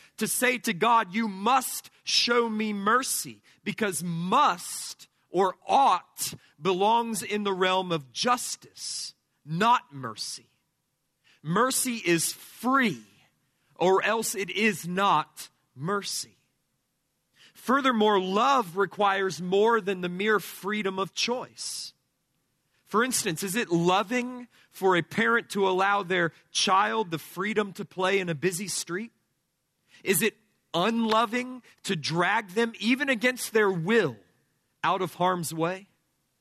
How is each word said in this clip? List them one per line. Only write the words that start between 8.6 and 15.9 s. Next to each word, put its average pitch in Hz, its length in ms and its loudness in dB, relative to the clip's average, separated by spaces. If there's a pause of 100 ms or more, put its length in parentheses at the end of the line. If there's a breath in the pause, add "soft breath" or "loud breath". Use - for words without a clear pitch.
not 208 480 0
mercy. 123 560 -12 (920 soft breath)
Mercy 233 540 0
is 170 360 0
free, 226 720 0 (720)
or 190 280 4
else 220 320 -2
it 196 140 -6
is 196 400 0
not 180 640 0 (240)
mercy. 180 640 -6 (1120 soft breath)